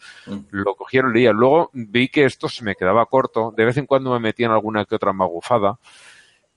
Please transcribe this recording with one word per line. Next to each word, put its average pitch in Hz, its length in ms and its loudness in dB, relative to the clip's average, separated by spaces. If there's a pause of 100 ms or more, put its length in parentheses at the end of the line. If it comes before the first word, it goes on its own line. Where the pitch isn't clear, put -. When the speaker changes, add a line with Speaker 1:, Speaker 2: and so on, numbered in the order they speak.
(260)
Speaker 1:
Mm. 101 120 -12 (140)
Speaker 2:
lo 101 240 -4
cogía - 260 -2
y - 20 2
lo 131 60 0
leía. 117 240 4
Luego 135 400 2
vi 120 340 -2
que 151 160 2
esto 135 240 -2
se 127 160 -12
me 101 120 -4
quedaba 101 320 2
corto. 120 500 -2
De 113 80 4
vez 120 120 0
en 143 100 -4
cuando 135 260 0
me 120 60 0
metía 113 260 -2
en 113 80 2
alguna 107 320 -2
que - 100 -6
otra 101 160 -2
magufada. 98 640 -2 (800)